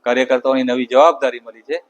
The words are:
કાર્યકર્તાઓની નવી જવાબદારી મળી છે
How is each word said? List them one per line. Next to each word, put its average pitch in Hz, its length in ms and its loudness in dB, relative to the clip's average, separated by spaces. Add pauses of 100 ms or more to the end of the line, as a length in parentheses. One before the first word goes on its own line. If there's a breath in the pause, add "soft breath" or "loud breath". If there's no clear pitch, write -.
કાર્યકર્તાઓની 127 640 -2
નવી 123 240 -4
જવાબદારી 131 520 2
મળી 113 220 -20
છે 165 220 -8